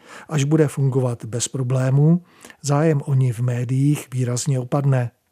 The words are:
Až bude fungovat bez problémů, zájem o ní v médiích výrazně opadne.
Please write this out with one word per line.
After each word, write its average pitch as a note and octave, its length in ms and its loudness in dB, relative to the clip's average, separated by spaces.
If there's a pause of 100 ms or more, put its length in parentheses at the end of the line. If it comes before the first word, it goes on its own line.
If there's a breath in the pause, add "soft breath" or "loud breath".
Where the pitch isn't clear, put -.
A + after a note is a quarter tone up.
(300 loud breath)
Až D3 140 -2
bude D3+ 240 2
fungovat B2+ 580 -2
bez A2+ 220 -6
problémů, C3+ 760 2 (380 loud breath)
zájem D3 440 0
o C#3+ 80 -2
ní C3 180 2
v A2 80 -8
médiích B2+ 760 0
výrazně B2+ 460 -2
opadne. C3 520 0 (200)